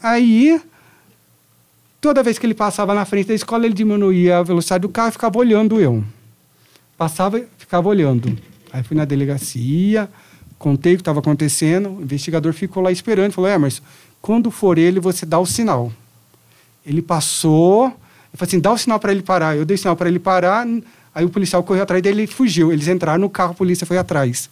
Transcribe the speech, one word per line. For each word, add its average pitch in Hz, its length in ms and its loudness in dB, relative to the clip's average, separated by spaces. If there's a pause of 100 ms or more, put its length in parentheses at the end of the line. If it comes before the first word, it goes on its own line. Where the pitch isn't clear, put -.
aí, 240 580 4 (1400)
toda 277 220 2
vez 226 160 -2
que 240 60 -4
ele 220 80 0
passava 208 400 -2
na 202 120 0
frente 196 220 -2
da 220 60 -2
escola, 233 320 -2
ele 226 80 0
diminuía 190 680 2
a 180 40 2
velocidade 175 380 0
do 196 80 -2
carro 226 200 -2
e - 20 -2
ficava 220 260 -2
olhando 220 420 4
eu. 120 240 2 (960)
Passava 190 420 -2
e 247 60 -8 (120)
ficava 175 320 -2
olhando. 127 460 2 (360)
Aí 131 120 -6
fui 156 140 -4
na 151 80 0
delegacia, 143 1040 -2 (480)
contei 143 380 0
o - 20 4
que 180 60 -14
tava 147 160 -2
acontecendo, 156 680 0
o 190 120 -14
investigador 151 520 -4
ficou 185 300 -6
lá 185 80 2
esperando, 196 400 0
falou, 185 180 0
"É, 202 80 2
mas 139 240 0 (400)
quando 226 300 0
for 180 260 0
ele, 180 220 4
você 180 260 -2
dá 160 140 0
o 185 60 0
sinal." 151 460 -2 (960)
Ele 151 160 -2
passou, 170 840 2
eu - 500 -16
falei 180 120 -6
assim, 180 100 0
"Dá 190 120 2
o 240 60 2
sinal 220 220 -2
pra 202 120 -2
ele 196 100 0
parar." 160 340 0
Eu 151 100 -2
dei 196 100 0
o - 20 0
sinal 180 180 -2
pra 175 140 -2
ele 175 100 0
parar, 185 480 0 (480)
aí 160 100 -2
o 175 40 0
policial 185 340 -2
correu 190 200 0
atrás 185 180 0
dele 202 220 0
e 208 40 -2
fugiu. 170 460 2
Eles 151 140 -2
entraram 175 340 0
no 196 80 0
carro, 180 220 -2
a 175 40 -14
polícia 180 300 -2
foi 180 120 -2
atrás, 143 540 -2